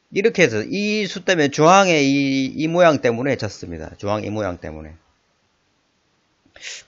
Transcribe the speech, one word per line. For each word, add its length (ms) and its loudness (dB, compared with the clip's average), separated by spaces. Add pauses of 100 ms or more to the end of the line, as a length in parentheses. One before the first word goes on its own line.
(120)
이렇게 300 2
해서 200 2
이 440 -2
수 180 -10
때문에 240 2
중앙의 580 4
이, 400 0
이 220 -4
모양 320 4
때문에 360 -2
졌습니다. 600 -10
중앙 280 -4
이 60 -6
모양 280 -6
때문에. 360 -14 (1900)